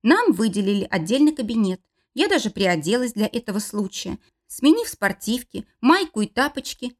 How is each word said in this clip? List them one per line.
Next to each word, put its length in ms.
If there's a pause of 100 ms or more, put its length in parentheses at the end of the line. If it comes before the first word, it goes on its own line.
Нам 280
выделили 580
отдельный 440
кабинет. 480 (320)
Я 140
даже 220
приоделась 640
для 140
этого 320
случая, 600 (280)
сменив 400
спортивки, 800 (160)
майку 400
и 60
тапочки 720